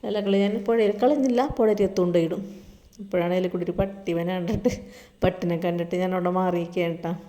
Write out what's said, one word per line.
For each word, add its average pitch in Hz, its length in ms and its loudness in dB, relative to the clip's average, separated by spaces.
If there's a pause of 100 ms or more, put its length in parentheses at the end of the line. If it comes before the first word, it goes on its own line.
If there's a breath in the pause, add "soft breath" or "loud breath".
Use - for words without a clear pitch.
ഇലകൾ 202 240 0 (100)
ഞാൻ 202 100 2 (140)
പുഴയിൽ 220 260 4 (100)
കളഞ്ഞില്ല, 262 380 4 (180)
പുഴയത്ത് 214 280 4 (140)
കൊണ്ടുപോയിടും. 175 420 2 (600 loud breath)
ഇപ്പോഴാണ് 175 340 0
അതിൽ 185 160 0
കൂടി 180 160 -4
ഒരു 175 120 -4
പട്ടി 196 380 -4
വനെ 170 180 -2
കണ്ടിട്ട് 185 340 0 (520 loud breath)
പട്ടിനെ 185 420 0
കണ്ടിട്ട് 170 380 -2
ഞാൻ 185 140 0
അവിടെ 180 220 0
മാറിയിരിക്കുകയാണ് 175 580 0
കേട്ടോ. 170 160 -6 (160)